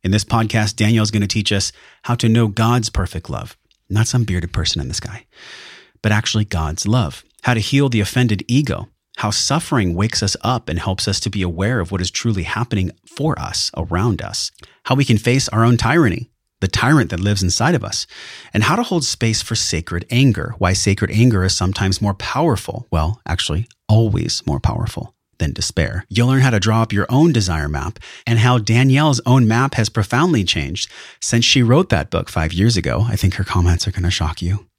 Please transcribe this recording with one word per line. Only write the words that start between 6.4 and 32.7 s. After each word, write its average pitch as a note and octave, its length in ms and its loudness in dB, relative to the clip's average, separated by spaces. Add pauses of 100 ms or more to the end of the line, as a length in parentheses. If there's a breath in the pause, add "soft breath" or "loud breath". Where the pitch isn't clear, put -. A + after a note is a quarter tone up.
God's D#2+ 420 -4
love, G#2 380 -2 (180)
how B2 120 0
to A2+ 60 0
heal C#3 280 2
the A#2 120 0
offended A2 460 0
ego, B2+ 420 -2 (280)
how - 140 -2
suffering A#2 640 0
wakes G2+ 280 -2
us G2 200 -2
up A#2 260 -2
and F2 100 -2
helps F#2+ 300 -4
us G2 120 -2
to F#2+ 100 -4
be G2 120 -4
aware F#2+ 380 -2
of E2+ 100 -4
what F#2+ 120 -4
is F2+ 80 -4
truly G2 340 -2
happening G2+ 480 -2 (140)
for D3 320 -4
us, - 380 -6
around F2 440 -2
us, - 320 -8 (320 loud breath)
how B2+ 100 0
we C#3 100 2
can A2+ 140 2
face B2+ 300 0
our A2+ 160 2
own A#2+ 120 6
tyranny, A#2+ 540 2 (300)
the F#2+ 80 0
tyrant B2+ 420 2
that E2+ 100 -4
lives G2 220 0
inside A2+ 340 0
of A#2+ 80 -4
us, - 220 -8 (460 loud breath)
and G#2+ 120 2
how C#3 100 2
to A3+ 80 0
hold F3 220 -2
space - 380 -2
for - 120 -6
sacred F2 560 -4
anger, A#2 480 2
why F2+ 140 2
sacred G2 380 0
anger G#2+ 340 4
is F#2 120 0
sometimes F#2+ 460 0
more G2+ 120 0
powerful, - 760 -4
well, E2 360 0
actually, F2 420 -4 (200)
always A2 560 2
more C#2 140 -2
powerful - 560 -4 (240)
than D#2 140 -2
despair. - 560 -4
You'll A#2 180 2
learn C3 140 4
how C3 100 4
to A2 80 2
draw A2 240 2
up A2+ 100 -2
your G2+ 160 0
own D3+ 220 4
desire F2 380 0
map D2+ 320 -6 (260 loud breath)
and A2+ 140 4
how B2 180 6
Danielle's C3 680 4
own B2+ 220 4
map B2 280 2
has A2 140 0
profoundly B2 540 0
changed D#2 480 -4 (300 loud breath)
since A#2 240 0
she C3 180 4
wrote C3 280 4
that D#2+ 200 0
book E2+ 180 -2
five D#2+ 240 -2
years G#2 240 2